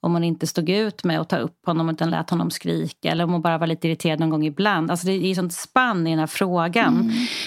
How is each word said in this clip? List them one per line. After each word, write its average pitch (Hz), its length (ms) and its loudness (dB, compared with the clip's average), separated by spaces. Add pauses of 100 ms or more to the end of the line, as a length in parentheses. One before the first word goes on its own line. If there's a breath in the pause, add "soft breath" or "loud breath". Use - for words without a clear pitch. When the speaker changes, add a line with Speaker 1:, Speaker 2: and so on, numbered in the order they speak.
Speaker 1:
om 170 100 0
hon 170 120 2
inte 165 220 -2
stod 165 220 -2
ut 208 360 0
med 160 160 2
att 160 80 -4
ta 185 80 2
upp 139 300 -6
honom 165 220 2
utan 165 220 -2
lät 165 200 -2
honom 170 200 0
skrika 165 600 -4
eller 165 140 0
om 170 80 2
hon 170 100 0
bara 165 160 2
var 165 80 0
lite 165 220 -2
irriterad 160 320 0
någon 160 100 2
gång 156 160 2
ibland. 165 440 0
Alltså 175 160 -2
det 190 60 2
är 190 220 0
sånt 180 180 -2
spann 220 540 0
i 165 40 0
den 160 80 2
här 156 80 2
frågan. 180 760 2
Speaker 2:
Mm. 226 260 0 (200 loud breath)